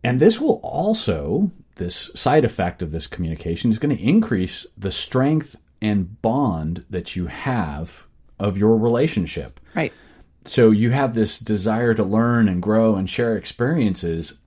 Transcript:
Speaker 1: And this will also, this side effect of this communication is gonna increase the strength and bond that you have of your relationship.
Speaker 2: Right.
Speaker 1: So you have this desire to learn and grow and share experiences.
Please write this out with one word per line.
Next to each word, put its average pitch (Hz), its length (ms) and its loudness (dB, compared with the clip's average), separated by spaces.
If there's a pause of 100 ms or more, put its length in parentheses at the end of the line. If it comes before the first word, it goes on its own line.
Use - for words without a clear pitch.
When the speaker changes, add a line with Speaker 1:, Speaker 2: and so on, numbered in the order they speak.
Speaker 1:
And 123 160 0
this 220 220 6
will 302 220 0
also, 160 880 0 (240)
this - 400 -8
side 143 280 4
effect 90 380 -2
of 78 100 -6
this 80 160 -8
communication 82 640 -4
is 110 100 2
gonna 147 140 0
increase 117 720 0 (120)
the 98 140 -4
strength 143 640 -2 (260)
and 104 400 -2
bond 98 680 -2
that 90 260 -8
you 90 120 -4
have 82 800 -6 (340)
of 98 180 0
your 107 180 6
relationship. 113 840 0 (140)
Speaker 2:
Right. - 200 -2 (520)
Speaker 1:
So 113 260 6
you 107 180 4
have 127 260 0
this 110 240 0
desire 110 540 0
to 107 100 0
learn 113 460 2
and 90 120 0
grow 107 340 2
and 95 140 -2
share 117 280 -2
experiences. 95 1080 -2